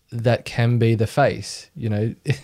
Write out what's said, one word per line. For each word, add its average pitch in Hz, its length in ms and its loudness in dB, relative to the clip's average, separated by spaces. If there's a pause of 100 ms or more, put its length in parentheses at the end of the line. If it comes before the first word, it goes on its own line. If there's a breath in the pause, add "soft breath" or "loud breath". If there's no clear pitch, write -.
(100)
that 117 360 0
can 120 320 2
be 113 160 4
the 110 140 0
face. - 680 -2
You 113 140 -4
know, 107 300 0
<laughs> - 40 -20
the 139 80 0 (120)